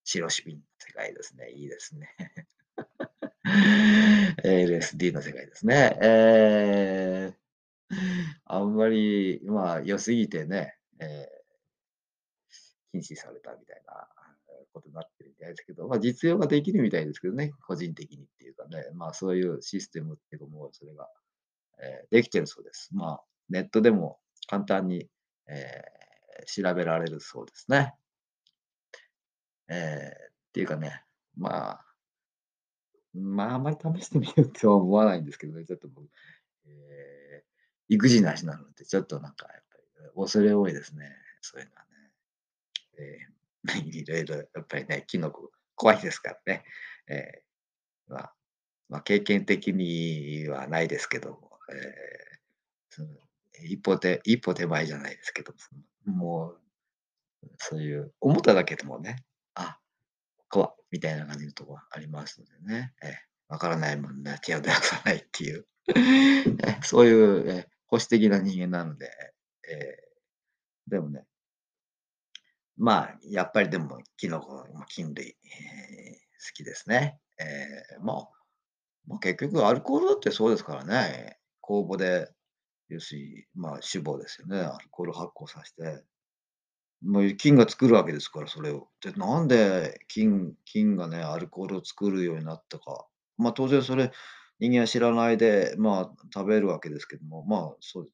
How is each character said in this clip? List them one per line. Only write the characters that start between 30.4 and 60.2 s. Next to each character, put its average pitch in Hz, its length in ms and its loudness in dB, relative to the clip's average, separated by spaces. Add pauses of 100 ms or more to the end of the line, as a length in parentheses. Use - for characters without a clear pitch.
て - 80 -4
い - 20 -2
う 87 40 -2
か 78 100 -6
ね、 - 260 -10 (320)
ま 82 360 -6
あ、 - 140 -18 (1300)
ま 98 380 -6
あ、 127 40 -2
あ - 20 -4
ん 131 60 -4
ま 151 80 -2
り 151 60 -6
試 165 260 -4
し - 60 -16
て 151 100 0
み 127 80 0
よ - 100 -12
う 131 140 6
と - 180 4
は 104 80 8
思 95 180 4
わ 107 100 6
な 98 100 4
い 85 60 -4
ん 78 40 -8
で 71 60 -10
す - 60 -18
け 76 100 -14
ど 78 100 -14
ね、 82 80 -14
ち 90 80 -12
ょ - 20 -6
っ - 40 -12
と - 80 -20
僕、 71 200 -20 (580)
え 151 40 -20
え、 71 760 -20 (460)
意 107 80 6
気 117 120 6
地 117 120 8
な 82 140 0
し 87 100 -10
な 76 120 -10
の 71 160 -20
で、 - 120 -20
ち - 120 -4
ょ - 40 0
っ - 40 -8
と 76 140 -12
な 71 100 -16
ん - 60 -20
か - 120 -20
や - 120 -20
っ - 100 -20
ぱ - 80 -20
り、 - 380 -20
恐 95 280 0
れ 104 100 6
多 101 140 2
い 82 60 -4
で 71 100 -12
す - 120 -20
ね、 73 140 -20 (320)
そ - 160 -20
う 67 40 -16
い 69 40 -20
う 67 40 -20
の - 60 -20
は - 80 -20
ね。 - 40 -20 (1120)
え 73 40 -18
え、 - 340 -20 (260)
<laughs> - 280 -8
色 80 320 -10
々 76 200 -10 (100)
や 80 80 -14
っ - 60 -20
ぱ 76 100 -12
り 69 80 -8
ね、 71 220 -8
キ 90 120 -4
ノ 78 120 -6
コ - 200 -20 (240)
怖 107 180 6
い - 80 -2
で - 100 -6
す - 80 -8
か - 120 -10
ら - 140 -18
ね。 92 180 -4 (440)
え - 80 -12
え、 - 280 -14 (640)
ま 67 120 -14
あ、 - 140 -18 (560)
ま 73 100 -10
あ、 - 20 -12
経 101 180 0
験 101 260 0
的 95 280 -2
に 82 760 -4
は 67 200 -8
な 82 140 -2
い 82 60 0
で 73 120 -6
す - 80 -8
け - 120 -8
ど - 120 -12
も、 - 280 -20 (140)
え - 20 -16
え、 67 640 -18 (500)
そ - 140 -18
の、 76 60 -14 (540)
一 87 140 -8
歩 95 200 0
て-、 90 280 0
一 117 140 4
歩 92 140 -2
手 90 140 -4
前 80 180 0
じ 76 80 -6
ゃ 73 40 -10
な 71 120 -12
い - 60 -12
で - 80 -20
す - 80 -12
け 78 120 -10
ど、 - 140 -20
そ - 180 -20
の、 - 380 -10
も 85 360 -4
う、 85 120 -20 (960)
そ - 200 -10
う 156 60 -8
い 147 140 -6
う 143 220 -12
思 139 200 4
っ - 20 0
た - 120 6
だ 170 120 4
け - 100 -6
で - 80 -12
も 65 160 -14
ね、 120 240 -12 (300)
あ、 - 260 -12 (720)